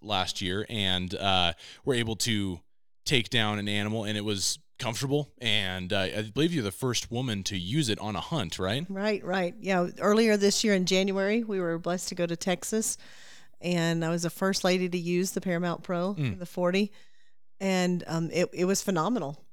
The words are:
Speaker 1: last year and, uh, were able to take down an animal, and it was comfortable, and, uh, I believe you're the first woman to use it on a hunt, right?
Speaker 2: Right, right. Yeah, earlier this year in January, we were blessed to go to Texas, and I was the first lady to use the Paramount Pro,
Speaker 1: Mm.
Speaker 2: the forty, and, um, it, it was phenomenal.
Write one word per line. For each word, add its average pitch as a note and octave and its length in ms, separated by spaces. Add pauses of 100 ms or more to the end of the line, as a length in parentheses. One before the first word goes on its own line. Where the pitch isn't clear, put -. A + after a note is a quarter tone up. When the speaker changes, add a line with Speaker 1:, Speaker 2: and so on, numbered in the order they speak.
Speaker 1:
last F#2+ 380
year G2 280
and, F#2 460
uh, F2+ 380 (320)
were C3 100
able A2+ 220
to G2 440 (440)
take B2 260
down G#2+ 280
an G#2 100
animal, G#2 360
and G#2+ 120
it G#2 80
was G2+ 340 (200)
comfortable, C3+ 500 (140)
and, F#2+ 500
uh, G2 140 (100)
I G#2+ 60 (120)
believe E3+ 200
you're C3 100
the G2 80
first - 380
woman A#2 340
to G2 140
use A2+ 320
it G2+ 80
on G#2 180
a D#2+ 40
hunt, A2 380
right? A2 300
Speaker 2:
Right, G3 360
right. F3+ 360
Yeah, F3+ 280 (120)
earlier G#3+ 380
this G3+ 260
year G#3+ 100
in F#3 120
January, G3 580
we G3+ 160
were E3+ 180
blessed F3 320
to F#3+ 40
go F3 120
to E3+ 100
Texas, - 600 (640)
and E3 440
I D#3+ 60
was E3+ 120
the E3+ 80
first F#3+ 320
lady F#3 260
to F3 100
use F3 340
the F#3+ 80
Paramount F3 420
Pro, F3+ 320
Speaker 1:
Mm. D3 240
Speaker 2:
the F3 80
forty, F#3 460 (680)
and, F3+ 460
um, E3 260
it, E3+ 200
it F3 140
was F#3+ 160
phenomenal. E3+ 720